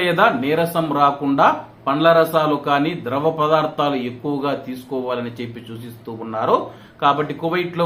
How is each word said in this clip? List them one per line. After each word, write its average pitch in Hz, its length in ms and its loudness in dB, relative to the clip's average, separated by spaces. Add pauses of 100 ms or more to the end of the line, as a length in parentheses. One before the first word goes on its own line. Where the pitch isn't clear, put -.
లేదా 180 260 4 (160)
నీరసం 160 460 0 (140)
రాకుండా 143 460 4 (380)
పండ్ల 151 220 2 (100)
రసాలు 156 380 2 (100)
కానీ 143 240 2 (160)
ద్రవ 143 320 0
పదార్థాలు 151 580 2 (120)
ఎక్కువగా 139 440 -4 (140)
తీసుకోవాలని 123 720 -6
చెప్పి 117 300 -10
సూచిస్తూ 117 420 -14 (140)
ఉన్నారు. 113 320 0 (460)
కాబట్టి 147 380 0
కువైట్లో 170 460 -2